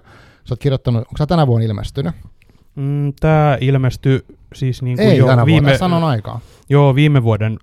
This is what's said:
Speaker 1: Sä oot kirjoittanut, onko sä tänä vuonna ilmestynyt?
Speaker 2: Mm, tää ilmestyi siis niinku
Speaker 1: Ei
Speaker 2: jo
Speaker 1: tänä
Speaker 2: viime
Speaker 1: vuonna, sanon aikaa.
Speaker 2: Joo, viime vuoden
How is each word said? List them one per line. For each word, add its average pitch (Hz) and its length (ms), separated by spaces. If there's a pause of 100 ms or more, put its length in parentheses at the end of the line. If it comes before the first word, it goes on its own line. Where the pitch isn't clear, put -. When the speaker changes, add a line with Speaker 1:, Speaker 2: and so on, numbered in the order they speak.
(480)
Speaker 1:
Sä 123 60
oot 117 60
kirjoittanut, 127 400
onko - 180
sä - 100
tänä 160 200
vuonna 113 180
ilmestynyt? 113 500 (600)
Speaker 2:
Mm, 143 440
tää 151 420
ilmestyi 131 640 (300)
siis 127 260
niinku 123 220
Speaker 1:
Ei 190 140
Speaker 2:
jo 131 100
Speaker 1:
tänä 123 180
Speaker 2:
viime 151 200
Speaker 1:
vuonna, 135 120
sanon 170 260
aikaa. 110 360 (300)
Speaker 2:
Joo, 139 260
viime 143 280
vuoden 110 400